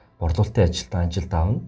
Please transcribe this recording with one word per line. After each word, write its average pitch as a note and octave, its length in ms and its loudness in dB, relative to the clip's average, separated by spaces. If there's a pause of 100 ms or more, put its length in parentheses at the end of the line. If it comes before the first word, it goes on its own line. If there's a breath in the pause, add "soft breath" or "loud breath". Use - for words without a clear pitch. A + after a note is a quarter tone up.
(200 soft breath)
Борлуулалтын F#2 460 2
ажилтан F2 420 -2
ажилд E2 240 -4
авна. F#2 360 0